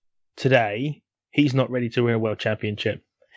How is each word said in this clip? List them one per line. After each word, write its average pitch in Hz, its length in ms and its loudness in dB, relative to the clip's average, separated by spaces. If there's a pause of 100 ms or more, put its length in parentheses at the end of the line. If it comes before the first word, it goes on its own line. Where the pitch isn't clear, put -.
(360)
today 127 640 0 (300)
he's 147 220 4
not 127 160 0
ready 123 200 -2
to 120 140 0
win 117 100 2
a 113 40 0
world 110 200 -2
championship. 107 640 -4 (340)